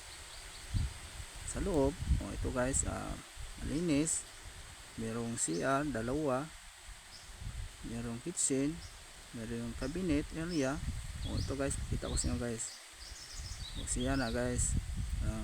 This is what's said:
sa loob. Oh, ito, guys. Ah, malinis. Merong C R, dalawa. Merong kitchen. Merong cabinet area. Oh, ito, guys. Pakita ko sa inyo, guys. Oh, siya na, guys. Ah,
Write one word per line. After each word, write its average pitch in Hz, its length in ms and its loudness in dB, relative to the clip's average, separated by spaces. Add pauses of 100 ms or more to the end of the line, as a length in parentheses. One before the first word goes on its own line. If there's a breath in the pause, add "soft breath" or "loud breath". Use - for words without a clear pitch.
(1500)
sa 120 160 -2
loob. 139 320 6 (240)
Oh, 151 160 -2
ito, 151 160 0
guys. 127 320 4
Ah, 101 320 -2 (480)
malinis. 151 640 4 (720)
Merong 117 400 0
C 165 240 2
R, 135 240 4
dalawa. 131 560 2 (1400)
Merong 117 400 -2
kitchen. 143 480 2 (560)
Merong 117 480 -2
cabinet 151 560 2
area. 156 400 2 (500)
Oh, 131 160 0
ito, 135 160 0
guys. 139 160 2
Pakita - 340 0
ko 120 80 2
sa 131 140 2
inyo, 123 80 2
guys. 120 400 -2 (1040)
Oh, - 80 -4
siya 127 240 2
na, 131 160 4
guys. 123 480 4 (480)
Ah, 107 180 2